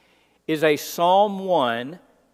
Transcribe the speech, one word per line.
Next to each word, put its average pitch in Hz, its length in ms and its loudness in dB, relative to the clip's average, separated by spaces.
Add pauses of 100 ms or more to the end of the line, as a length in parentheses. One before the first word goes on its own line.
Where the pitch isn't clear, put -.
(480)
is 156 160 -2
a 151 140 4
Psalm 190 600 0
one 147 600 -2 (340)